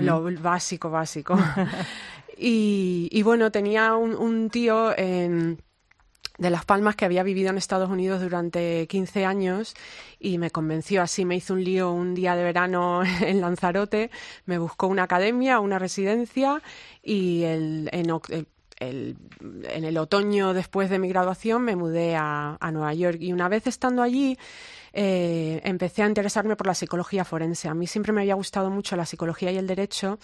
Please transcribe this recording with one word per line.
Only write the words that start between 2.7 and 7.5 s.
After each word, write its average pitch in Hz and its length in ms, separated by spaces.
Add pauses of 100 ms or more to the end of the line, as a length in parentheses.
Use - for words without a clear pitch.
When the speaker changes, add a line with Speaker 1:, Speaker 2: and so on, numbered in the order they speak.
Speaker 1:
y 214 100
bueno, 226 300
tenía 220 440
un, 226 180
un 226 340
tío 226 480
en, 175 640 (800)
de 180 100
Las 170 160
Palmas 208 320
que - 80
había 180 180
vivido 190 280